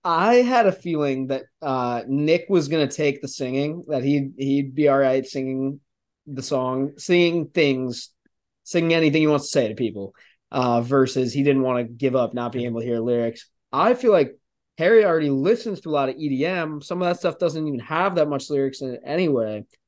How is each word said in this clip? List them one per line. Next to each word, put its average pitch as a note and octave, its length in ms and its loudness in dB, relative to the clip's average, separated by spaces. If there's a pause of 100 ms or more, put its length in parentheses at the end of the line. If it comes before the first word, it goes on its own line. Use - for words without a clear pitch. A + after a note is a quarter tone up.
I F3+ 320 2
had B3 320 4
a F#3 40 4
feeling D3 560 -2
that, C3 160 -4 (180)
uh, B2 460 -2
Nick D3+ 420 0
was E3+ 180 2
gonna D3+ 200 0
take C#3+ 340 -2
the C#3+ 80 -10
singing, C#3+ 580 -4
that C#3 160 -2
he'd, C#3 340 0
he'd C#3 380 -2
be D3 140 4
all C3+ 80 4
right C3+ 280 2
singing C3+ 540 -6 (480)
the C3+ 160 -10
song, C3 540 -4
singing E3+ 500 2
things, C3 640 -2 (540)
singing E3 300 0
anything D#3+ 280 4
he D3+ 60 4
wants C#3+ 180 2
to - 60 -10
say B2+ 180 2
to G#2+ 60 -8
people, G#2 380 -6 (380)
uh, B2 300 0
versus B2+ 520 0
he C#3 100 0
didn't C#3 200 4
wanna B2 200 0
give A#2+ 320 -2
up A#2+ 180 0
not A#2+ 180 -4
being A#2+ 140 -4
able A#2 140 -4
to A2+ 60 -6
hear A#2 140 -2
lyrics. A#2 500 -2 (220)
I F3 220 2
feel B3 180 2
like D#3+ 240 2 (420)
Harry G#3+ 280 6
already D#3+ 240 2
listens F#3 520 0
to E3 80 -10
a - 20 -4
lot C#3 180 0
of C3 60 -6
E D3+ 140 -6
D C3+ 160 0
M. D#3+ 360 -4
Some F3+ 200 -6
of F3+ 60 0
that F3 120 -2
stuff E3+ 180 -2
doesn't D#3+ 300 -2
even C#3 120 -4
have F3 360 -2
that D#3 120 4
much C#3 220 -4
lyrics C#3 320 -2
in C3 140 -8
it - 100 -16
anyway B2 600 0 (220)